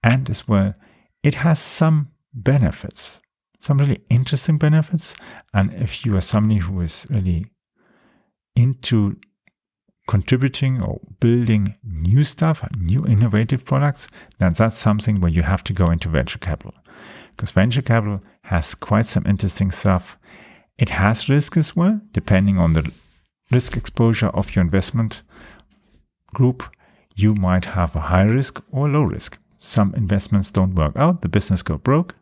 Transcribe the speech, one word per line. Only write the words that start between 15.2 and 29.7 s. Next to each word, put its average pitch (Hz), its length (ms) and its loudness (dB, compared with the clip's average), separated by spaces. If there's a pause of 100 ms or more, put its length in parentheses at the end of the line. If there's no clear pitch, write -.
where 85 100 2
you 82 120 2
have 90 200 0
to - 100 -6
go 87 160 2
into 82 200 0
venture 73 300 -2
capital. - 340 -8 (640)
'Cause - 140 -6
venture 117 300 2
capital 104 400 0 (220)
has - 320 -4
quite 107 300 0
some - 200 -2
interesting 98 460 0
stuff. - 460 -2 (600)
It - 120 0
has 104 400 0
risk 147 280 2
as 156 180 -2
well, 208 260 0 (100)
depending 98 480 2
on 82 140 4
the 80 180 0 (600)
risk 123 260 0
exposure 113 520 0
of - 260 -4
your 95 80 2
investment 110 600 -2 (1080)
group. 127 300 0 (520)
You 107 180 2
might 92 320 0
have 87 300 -4
a 80 60 -4 (100)
high 92 120 4
risk 123 480 0
or 139 160 -2
low 147 160 2
risk. - 360 -6 (180)
Some - 380 0